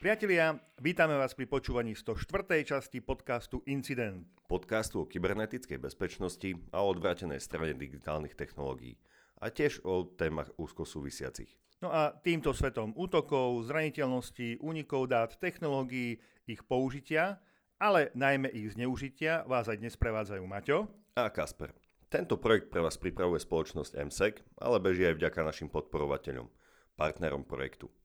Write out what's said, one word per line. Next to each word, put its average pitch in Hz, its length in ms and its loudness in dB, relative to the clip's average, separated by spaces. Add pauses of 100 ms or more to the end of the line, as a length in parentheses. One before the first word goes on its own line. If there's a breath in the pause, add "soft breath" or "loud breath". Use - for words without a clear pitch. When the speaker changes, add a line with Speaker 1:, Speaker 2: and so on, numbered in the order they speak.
Speaker 1:
Priatelia, 180 480 4 (240)
vítame 156 400 4
vás 131 160 0
pri 131 80 -4
počúvaní 120 480 0
sto 107 240 -6
štvrtej 185 480 0
časti 131 400 -4
podcastu 123 640 -4
Incident. 120 560 -4 (240)
Speaker 2:
Podcastu 92 560 0
o - 0 -
kybernetickej 101 720 -2
bezpečnosti 85 720 -4 (240)
a 90 80 0
odvrátenej 90 640 0
strane 78 320 -4
digitálnych 73 560 -6
technológií. 65 640 -8 (400 soft breath)
A 110 160 -6
tiež 147 320 0
o 92 240 0
témach 78 480 -2
úzko 78 320 -8
súvisiacich. 67 640 -10 (320)
Speaker 1:
No 175 80 -4
a 151 320 2
týmto 160 320 2
svetom 113 400 -2
útokov, 135 720 2
zraniteľností, 127 960 -2
únikov 143 480 0
dát, 117 240 2
technológií, 127 800 -2 (320 soft breath)
ich 113 160 -10
použitia, 143 720 0 (400 soft breath)
ale 190 400 6
najmä 135 320 4
ich 107 320 -6
zneužitia 131 640 -2
vás 120 240 0
aj 110 80 0
dnes 110 240 -8
prevádzajú 107 400 0
Maťo 101 480 0 (320)
Speaker 2:
a 113 80 4
Kasper. - 480 -4 (320)
Tento 170 320 0
projekt 110 320 4
pre 87 80 0
vás 80 160 2
pripravuje 90 480 0
spoločnosť 80 560 -2
M 73 80 -2
sec, 101 320 0 (160)
ale 113 240 4
beží 92 240 4
aj 80 160 4
vďaka 80 240 2
našim 78 240 -4
podporovateľom, 69 800 -2 (480 soft breath)
partnerom 76 480 0
projektu. 65 480 -8 (120)